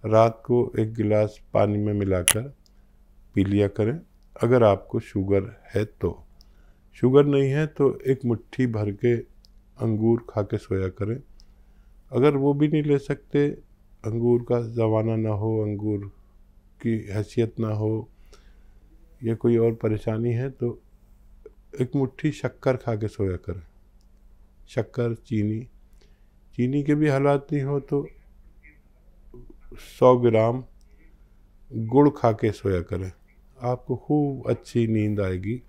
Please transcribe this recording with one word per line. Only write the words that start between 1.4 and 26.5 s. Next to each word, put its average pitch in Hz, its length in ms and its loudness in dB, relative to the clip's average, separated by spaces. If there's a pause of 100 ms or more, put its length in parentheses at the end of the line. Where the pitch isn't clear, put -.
पानी 104 240 2
में 104 160 -2
मिलाकर 101 640 0 (800)
पी 98 80 2
लिया 101 240 2
करें, 113 320 -2 (440)
अगर 120 200 4
आपको 101 360 2
शुगर 98 560 -2 (200)
है 107 100 0
तो। - 380 -8 (720)
शुगर 135 320 4
नहीं 139 240 2
है 151 180 0
तो 143 400 0
एक 131 180 0
मुट्ठी 120 420 -2
भर 104 240 -2
के 120 240 0 (600)
अंगूर 113 520 0
खा 107 120 -4
के 101 160 -4
सोया 95 300 -4
करें। 107 340 -6 (920)
अगर 139 240 4
वो 139 180 2
भी 147 140 2
नहीं 151 160 0
ले 143 140 2
सकते, 143 500 -2 (580)
अंगूर 117 360 2
का 120 200 0
ज़माना 113 540 0
ना 110 140 -2
हो, 110 320 -2
अंगूर 104 440 -4 (760)
की 113 160 -2
हैसियत 107 640 -4
ना 110 80 -2
हो 107 420 -4 (1120)
या 113 120 -2
कोई 117 220 2
और 113 160 2
परेशानी 113 580 -2
है, 123 180 -4
तो 120 300 -6 (1000)
एक 123 140 -4
मुट्ठी 139 360 -2
शक्कर - 460 -4
खा 117 180 -4
के 107 120 -6
सोया 95 280 -4
करें। 87 280 -10 (1080)
शक्कर, 117 440 -4
चीनी, 110 540 -4 (880)